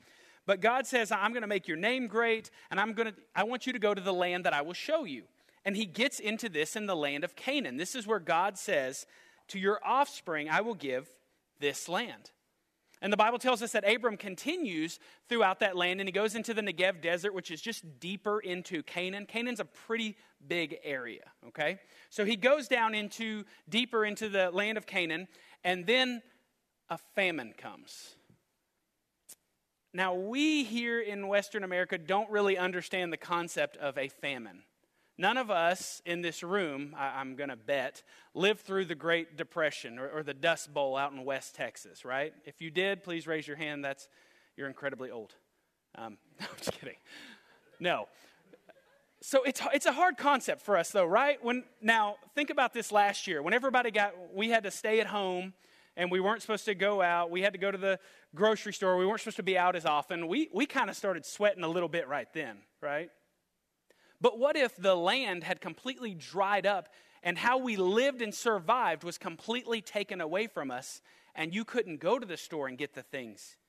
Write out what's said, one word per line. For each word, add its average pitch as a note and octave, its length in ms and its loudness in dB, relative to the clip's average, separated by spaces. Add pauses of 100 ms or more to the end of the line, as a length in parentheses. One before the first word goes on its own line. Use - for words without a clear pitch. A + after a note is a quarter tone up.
(480)
But G3 140 2
God A#3 260 4
says, A3+ 240 2
"I'm G#3 200 2
gonna A#3 140 -4
make G3+ 220 0
your D#3+ 100 -2
name A#3+ 300 0
great, A3 420 0 (220)
and F#3 100 2
I'm A3 120 0
gonna, A3 200 -2 (220)
I F#3 80 4
want A#3 240 -2
you B3+ 60 -2
to A3+ 60 -2
go G#3 140 4
to G3 80 -4
the F#3+ 120 0
land F3+ 320 2
that E3+ 80 4
I D3 100 2
will E3 100 -6
show D#4 300 -2
you." C3+ 220 -8 (400)
And G3 100 0
he G#3+ 100 -2
gets G#3 340 0
into G#3 300 -4
this D3+ 260 -2
in G#3 120 -4
the G3 80 0
land D3 280 -2
of F3 120 -6
Canaan. A3+ 420 -2
This F3 160 -4
is A3+ 140 -8
where G#3+ 120 2
God F3 380 0
says, C#3 480 -2 (440)
"To G3 100 -8
your G3 240 2
offspring F#3 640 0
I E3 120 6
will A3+ 120 -2
give C#3 360 -4 (500)
this C#3 300 -2
land." F3 420 -4 (720)
And G3 120 0
the G3+ 40 0
Bible A3 200 6
tells B3 240 2
us A3+ 120 -6
that G3+ 140 2
Abram A3 300 2
continues F#3+ 800 -4 (280)
throughout G#3 320 4
that G3 160 2
land, F3+ 240 2
and G3 80 -2
he F#3 60 -6
goes G3+ 200 2
into A#3 200 -4
the G#3+ 80 -2
Negev F#3 400 0
desert, E3+ 320 0
which F3+ 180 -6
is D#3 100 -8
just E3 380 -10
deeper G3+ 400 -2
into F3+ 440 -6
Canaan. F#3 420 -6
Canaan's A#3 340 -4
a F#3 60 -2
pretty A3+ 520 -6 (300)
big E3 360 -2
area, B2+ 480 -8 (160)
okay? D#3+ 320 -2 (300)
So G#3 160 0
he A3+ 100 2
goes B3+ 320 4
down A3+ 280 2
into, G#3+ 500 -6 (220)
deeper A3+ 360 2
into G#3 260 -2
the F#3+ 220 2
land G#3 260 0
of G#3 80 -8
Canaan, F3 420 -2 (360)
and F3+ 220 0
then B3 380 2 (640)
a E3+ 80 -6
famine D#3+ 560 -2
comes. - 640 -18 (1800)
Now, F#3 200 0
we C4+ 520 2
here A#3 340 -2
in G3+ 280 -4
Western G3+ 360 0
America F3+ 340 -2
don't F#3+ 320 0
really G3+ 280 4
understand F3+ 560 -2
the D3+ 40 -6
concept E3+ 600 -2
of C#3 200 -4
a C#3 120 -2
famine. A#2 540 -8 (540)
None G3 180 4
of B3 160 0
us F3+ 540 2
in F3 160 -2
this E3+ 220 -4
room, D3+ 540 -2
I, C3+ 220 -4
I'm C3 160 -6
gonna C3+ 220 -6
bet, C3+ 460 -4 (300)
lived G3 280 2
through F#3+ 240 -2
the E3 100 -4
Great E3 400 -2
Depression C#3+ 640 -4
or, C3 80 -6
or D#3 160 -6
the C#3+ 100 -6
Dust D3+ 400 0
Bowl C#3 220 0
out C#3 160 0
in C3 140 -10
West C3+ 300 -6
Texas, A2 500 -10
right? C#3 280 -4 (120)
If - 160 -16
you D#3+ 100 -10
did, F#3 320 0
please E3+ 240 -8
raise D#3+ 180 -2
your C#3+ 120 -10
hand. D3 260 -6
That's, C#3 240 -8 (480)
you're C#3 120 -8
incredibly C3 440 -8
old. A2 240 -12 (600)
Um, A2 220 -12 (100)
<laughs> - 120 -20
no, G3 100 -10
I'm - 80 -16
just - 140 -6
kidding. - 240 -10 (840)
No. D3+ 260 0 (1120)
So C4+ 220 4
it's, C4 180 0 (120)
it's C#4+ 140 4
a D4+ 40 4
hard D#4+ 240 4
concept C4 460 2
for G3+ 160 4
us, E3+ 140 2
though, G3 120 6
right? A#3 400 4
When, A#3+ 220 0 (160)
now, G#3+ 340 4 (180)
think C#4+ 160 0
about C#4 240 2
this A#3 160 -4
last G3+ 380 4
year. D#3+ 140 -2
When E3+ 120 2
everybody B3 380 4
got, G3+ 220 2 (200)
we G#3 160 0
had A3+ 140 4
to G3 80 -4
stay A3 300 2
at G#3 60 2
home, F#3+ 460 -2 (440)
and F3 120 0
we F#3 120 2
weren't G#3 200 2
supposed G#3+ 220 -2
to G#3 120 0
go G3 260 2
out. F3 280 4
We F3+ 120 -2
had G3+ 100 4
to F#3+ 80 -10
go G3 120 0
to F#3+ 60 -4
the F#3+ 220 0 (340)
grocery G#3 380 2
store. F#3 240 2
We F#3 100 4
weren't G#3 140 2
supposed G#3+ 160 -10
to G#3 80 -6
be F#3 140 2
out F3+ 180 4
as E3 100 -2
often. E3 440 0
We, D4 240 0
we A3+ 120 2
kinda A3+ 280 0
started F3+ 320 -4
sweating F#3+ 400 0
a - 20 0
little E3+ 220 0
bit D#3+ 180 -2
right C3 240 -4
then, A#2+ 280 -6 (200)
right? D3+ 300 -4 (1120)
But A#3 160 4
what C#4+ 200 2
if C4 180 2
the F#3 200 6
land F#3 500 2
had F3 160 -2
completely A#3+ 520 -8
dried F#3+ 520 0
up G3 240 2 (340)
and F3 140 0
how A#3 200 4
we B3+ 200 0
lived A#3 440 4
and G#3 140 -4
survived F#3+ 680 2
was E3+ 120 -8
completely A3+ 640 -4
taken G3+ 380 -4
away F3 280 -2
from C#3+ 240 -6
us, B2 300 -10 (340)
and D#3+ 200 -4
you A3+ 80 -2
couldn't F#3 380 -4
go G3+ 180 2
to A#3+ 60 -10
the F3 100 -8
store D3 320 -6
and B2+ 100 -8
get C#3+ 160 -6
the C3 80 -12
things A#2+ 540 -12 (140)